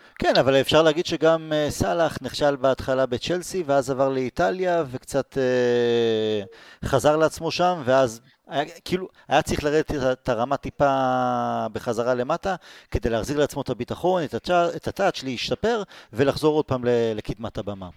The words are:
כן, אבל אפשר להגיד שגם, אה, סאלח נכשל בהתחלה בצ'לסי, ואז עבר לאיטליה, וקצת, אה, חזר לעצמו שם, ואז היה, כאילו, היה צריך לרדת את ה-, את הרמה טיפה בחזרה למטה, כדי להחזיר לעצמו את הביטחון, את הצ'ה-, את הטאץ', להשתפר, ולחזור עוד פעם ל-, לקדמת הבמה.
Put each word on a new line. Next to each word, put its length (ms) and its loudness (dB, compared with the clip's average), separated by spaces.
כן, 180 2
אבל 240 4
אפשר 220 4
להגיד 240 2
שגם, 460 0
אה, 180 0
סאלח 520 -2
נכשל 340 0
בהתחלה 500 0
בצ'לסי, 600 -4
ואז 240 2
עבר 180 2
לאיטליה, 760 0
וקצת, 520 -4
אה, 1040 2
חזר 320 4
לעצמו 340 0
שם, 340 0
ואז 360 2
היה, 160 -4
כאילו, 240 -4
היה 140 4
צריך 220 -4
לרדת 260 0
את 60 -6
ה-, 160 0
את 160 -6
הרמה 280 0
טיפה 1160 0
בחזרה 420 -2
למטה, 400 -4
כדי 200 -2
להחזיר 280 -2
לעצמו 240 0
את 80 -6
הביטחון, 540 -2
את 100 -10
הצ'ה-, 420 0
את 120 -6
הטאץ', 340 -2
להשתפר, 600 -2
ולחזור 420 2
עוד 100 2
פעם 200 -4
ל-, 300 2
לקדמת 440 -8
הבמה. 380 -10